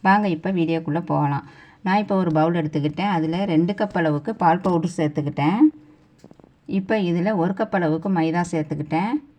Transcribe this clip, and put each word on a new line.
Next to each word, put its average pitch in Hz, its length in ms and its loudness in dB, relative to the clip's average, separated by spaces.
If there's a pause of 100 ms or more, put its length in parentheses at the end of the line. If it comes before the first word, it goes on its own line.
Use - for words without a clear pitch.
வாங்க 202 300 4
இப்போ 185 220 -4
வீடியோக்குள்ள 165 520 -2
போகலாம். 147 380 0 (400)
நான் 202 160 2
இப்போ 196 180 -2
ஒரு 170 160 0
பவுல் 170 240 2
எடுத்துக்கிட்டேன். 151 540 -2
அதுல 160 240 -2 (120)
ரெண்டு 170 280 2
கப் 202 220 -2
அளவுக்கு 151 320 -2 (100)
பால் 170 240 4
பவுடர் 170 320 0
சேர்த்துக்கிட்டேன். 151 600 0 (1200)
இப்போ 220 160 -2 (140)
இதுல 180 320 0
ஒரு 190 180 0
கப் 220 200 -2
அளவுக்கு 160 300 -2 (100)
மைதா 160 240 0 (100)
சேர்த்துக்கிட்டேன். 160 580 -2 (260)